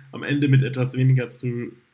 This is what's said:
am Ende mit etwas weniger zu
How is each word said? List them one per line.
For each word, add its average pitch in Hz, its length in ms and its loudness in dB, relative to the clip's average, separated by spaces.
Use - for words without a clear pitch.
am - 100 -12
Ende 143 240 -2
mit 135 160 4
etwas 127 340 -4
weniger 131 340 2
zu 120 420 -8